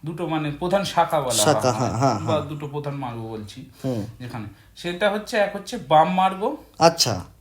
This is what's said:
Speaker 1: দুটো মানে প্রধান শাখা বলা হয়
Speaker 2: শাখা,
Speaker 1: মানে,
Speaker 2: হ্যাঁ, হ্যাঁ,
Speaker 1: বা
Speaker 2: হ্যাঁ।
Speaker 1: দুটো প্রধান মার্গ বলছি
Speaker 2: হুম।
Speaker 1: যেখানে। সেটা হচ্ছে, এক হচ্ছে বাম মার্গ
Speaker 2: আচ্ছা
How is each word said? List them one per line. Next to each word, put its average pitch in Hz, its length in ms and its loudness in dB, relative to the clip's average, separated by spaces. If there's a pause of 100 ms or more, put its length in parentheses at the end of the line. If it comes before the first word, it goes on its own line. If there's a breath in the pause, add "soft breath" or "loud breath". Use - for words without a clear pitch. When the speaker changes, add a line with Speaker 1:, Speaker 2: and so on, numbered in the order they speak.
Speaker 1:
দুটো 165 220 -6
মানে 151 240 -2
প্রধান 180 320 0
শাখা 165 360 2
বলা 131 100 -2
হয় - 160 2
Speaker 2:
শাখা, 131 260 4
Speaker 1:
মানে, 113 60 0
Speaker 2:
হ্যাঁ, 107 200 0
হ্যাঁ, 123 220 2
Speaker 1:
বা 156 60 -6
Speaker 2:
হ্যাঁ। 156 160 0
Speaker 1:
দুটো 147 260 -10
প্রধান 143 260 -8
মার্গ 120 260 -8
বলছি 110 500 -12 (160)
Speaker 2:
হুম। 117 180 -2 (160)
Speaker 1:
যেখানে। 117 260 -10 (300 soft breath)
সেটা 180 340 -2
হচ্ছে, 208 280 -4
এক 202 180 2
হচ্ছে 202 220 -10
বাম 160 360 6
মার্গ 190 420 0 (240)
Speaker 2:
আচ্ছা 156 460 4 (160)